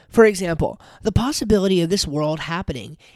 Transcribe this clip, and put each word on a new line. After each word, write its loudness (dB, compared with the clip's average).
For 6
example, 0
the -2
possibility 2
of 0
this 0
world -2
happening, -8